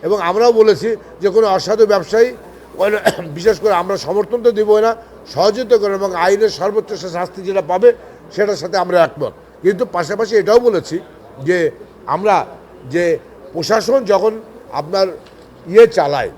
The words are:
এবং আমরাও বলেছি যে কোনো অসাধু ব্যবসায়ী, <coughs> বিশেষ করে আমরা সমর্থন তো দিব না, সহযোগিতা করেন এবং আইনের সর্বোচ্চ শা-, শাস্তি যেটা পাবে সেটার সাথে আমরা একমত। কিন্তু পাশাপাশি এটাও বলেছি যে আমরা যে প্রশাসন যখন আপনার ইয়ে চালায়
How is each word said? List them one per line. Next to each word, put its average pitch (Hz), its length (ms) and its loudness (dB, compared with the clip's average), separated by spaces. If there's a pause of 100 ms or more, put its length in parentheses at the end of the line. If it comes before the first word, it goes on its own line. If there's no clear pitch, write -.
এবং 185 200 -2
আমরাও 208 300 2
বলেছি 214 380 4 (320)
যে 196 80 0
কোনো 214 180 2
অসাধু 202 380 2
ব্যবসায়ী, 208 420 2 (500)
<coughs> 170 600 -2
বিশেষ 190 220 2
করে 202 140 0
আমরা 180 240 -2
সমর্থন 202 460 -4
তো 233 80 4
দিব 208 180 -2 (100)
না, 226 120 2 (420)
সহযোগিতা 214 440 2
করেন 202 180 0
এবং 190 200 -4
আইনের 196 340 2
সর্বোচ্চ 202 440 -4
শা-, 170 240 -10
শাস্তি 180 240 -8
যেটা 190 200 -2
পাবে 185 280 2 (420)
সেটার 202 240 -2
সাথে 165 220 -6
আমরা 180 260 0
একমত। 143 300 -4 (280)
কিন্তু 190 240 0
পাশাপাশি 196 500 -6
এটাও 208 240 4
বলেছি 190 400 -2 (440)
যে 165 280 0 (360)
আমরা 185 280 0 (540)
যে 170 140 -2 (500)
প্রশাসন 208 520 0
যখন 202 280 0 (380)
আপনার 175 360 -2 (580)
ইয়ে 208 220 6
চালায় 143 500 -2